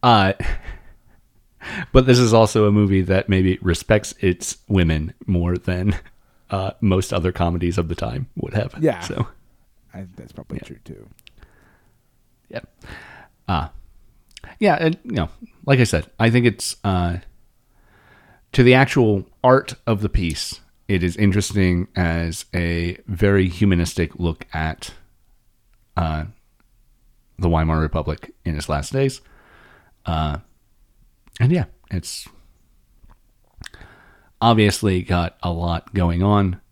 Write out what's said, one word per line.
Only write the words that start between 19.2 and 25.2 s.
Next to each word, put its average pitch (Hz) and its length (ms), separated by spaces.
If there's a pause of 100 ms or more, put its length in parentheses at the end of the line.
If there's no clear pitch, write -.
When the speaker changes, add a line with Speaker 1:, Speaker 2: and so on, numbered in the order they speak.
Speaker 1:
art 131 300 (120)
of 104 160
the 104 80
piece, - 520 (260)
it 92 160
is 87 140
interesting 95 760
as 82 580
a 85 440 (100)
very 98 420
humanistic 87 680
look 85 360
at, 80 400 (1040)